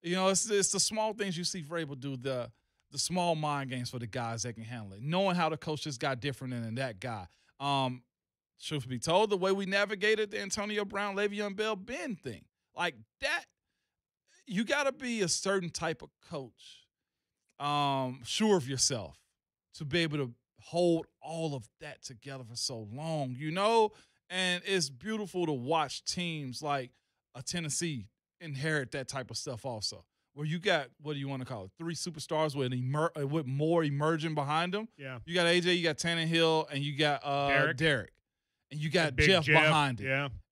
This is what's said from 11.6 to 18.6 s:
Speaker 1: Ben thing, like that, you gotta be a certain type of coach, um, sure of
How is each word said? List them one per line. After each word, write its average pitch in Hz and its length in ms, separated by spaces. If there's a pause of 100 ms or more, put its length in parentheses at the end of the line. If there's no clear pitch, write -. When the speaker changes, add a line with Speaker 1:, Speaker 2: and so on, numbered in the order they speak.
Speaker 1:
Ben 240 400
thing, 113 300 (300)
like 170 200 (260)
that, 311 240 (1000)
you 220 160
gotta 277 280
be 240 300
a 180 60
certain 190 420
type 165 320
of 151 80 (180)
coach, - 600 (720)
um, 139 680
sure 214 320
of 127 100